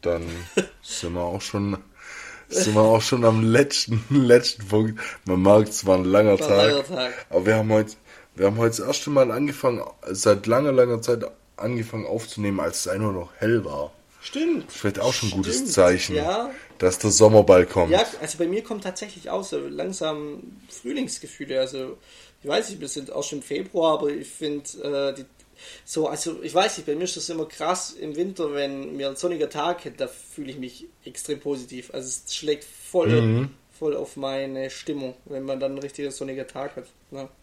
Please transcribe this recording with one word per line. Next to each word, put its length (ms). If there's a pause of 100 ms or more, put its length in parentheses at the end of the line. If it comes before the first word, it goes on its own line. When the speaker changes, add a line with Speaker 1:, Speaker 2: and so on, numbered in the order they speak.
Speaker 1:
Dann 240 (300)
Speaker 2:
<laughs> 260
Speaker 1:
sind 320
wir 80
auch 200
schon, 360 (720)
sind 260
wir 80
auch 200
schon 220
am 180
letzten, 640
<laughs> 40
letzten 580
Punkt. 320 (240)
Man 180
merkt, 280
es 160
war 100
ein 80
langer 360
Speaker 2:
War 80
ein 80
Speaker 1:
Tag. 140
Speaker 2:
langer 160
Tag. 440
Speaker 1:
Aber 160
wir 100
haben 160
heute, 200 (420)
wir 120
haben 100
heute 220
das 80
erste 240
Mal 200
angefangen, 520 (260)
seit 380
langer, 260
langer 300
Zeit 220 (320)
angefangen 500
aufzunehmen, 540
als 200
es 80
einfach 240
noch 260
hell 260
war. 280 (300)
Speaker 2:
Stimmt. 480
Speaker 1:
Vielleicht 300
auch 140
schon 160
ein 20
gutes 240
Speaker 2:
Stimmt. 160
Speaker 1:
Zeichen, 440
Speaker 2:
Ja. 340 (280)
Speaker 1:
dass 200
der 120
Sommer 320
bald 280
kommt. 220
Speaker 2:
Ja, 120 (160)
also 180
bei 80
mir 160
kommt 220
tatsächlich 460
auch 140
so 140 (100)
langsam 720 (260)
Frühlingsgefühle. 880
Also, 380 (460)
ich 60
weiß 220
nicht, 100
wir 80
sind 240
auch 100
schon 160
im 60
Februar, 500
aber 160
ich 180
find, 540
äh, 320
die, 100 (600)
so, 240
also, 340
ich 120
weiß 240
nicht, 80
bei 80
mir 100
ist 120
das 140
immer 160
krass 460
im 240
Winter, 380
wenn 420
mir 120
ein 80
sonniger 340
Tag 340
hätte, 140
da 100
fühle 420
ich 80
mich 280 (180)
extrem 360
positiv. 520
Also, 160
es 260
schlägt 300
voll, 440 (140)
Speaker 1:
Mhm. 280 (280)
Speaker 2:
voll 180
auf 200
meine 520
Stimmung, 460 (120)
wenn 180
man 160
dann 160
ein 20
richtiger 320
sonniger 360
Tag 300
hat, 100 (240)
ne? 180 (140)